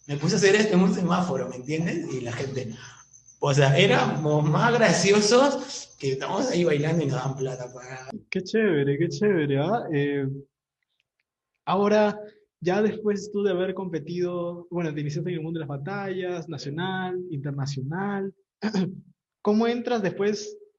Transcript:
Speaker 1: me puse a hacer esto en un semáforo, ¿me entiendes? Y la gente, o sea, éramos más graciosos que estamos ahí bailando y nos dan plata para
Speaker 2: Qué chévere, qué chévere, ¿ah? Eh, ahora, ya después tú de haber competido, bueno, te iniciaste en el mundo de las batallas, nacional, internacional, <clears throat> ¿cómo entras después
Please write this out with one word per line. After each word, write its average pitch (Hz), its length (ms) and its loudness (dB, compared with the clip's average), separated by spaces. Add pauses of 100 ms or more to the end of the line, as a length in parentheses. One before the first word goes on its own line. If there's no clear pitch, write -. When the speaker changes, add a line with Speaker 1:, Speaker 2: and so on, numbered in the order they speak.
Speaker 1:
me 143 100 -4
puse 180 180 0
a - 20 2
hacer 196 180 6
esto 214 200 4
en 180 60 8
un 190 120 4
semáforo, 160 560 0
¿me 123 60 -12
entiendes? 156 580 -4
Y 131 80 -6
la 117 120 -6
gente, 120 420 -6 (640)
o 143 140 2
sea, 139 240 6
éramos 151 680 4
más 202 260 2
graciosos 214 1200 4
que 139 160 -2
estamos 165 380 -2
ahí 175 120 2
bailando 156 400 2
y 143 40 0
nos 131 160 0
dan 135 120 -2
plata 131 380 -6
para 127 340 -16 (220)
Speaker 2:
Qué 185 140 -4
chévere, 160 560 2
qué 170 100 2
chévere, 151 500 2
¿ah? 190 320 0
Eh, 143 360 0 (1400)
ahora, 208 540 2 (420)
ya 180 200 2
después 208 500 -2
tú 202 120 -2
de 202 80 2
haber 185 220 -2
competido, 175 960 -6
bueno, 170 240 -4
te 151 80 -6
iniciaste 147 300 -6
en 180 60 -4
el 156 40 -6
mundo 165 180 -6
de 151 60 -6
las 139 120 -8
batallas, 180 720 -6
nacional, 180 680 -6 (140)
internacional, 147 1000 -4 (280)
<clears throat> - 800 -6
¿cómo 214 260 2
entras 240 340 -2
después 196 560 -2 (220)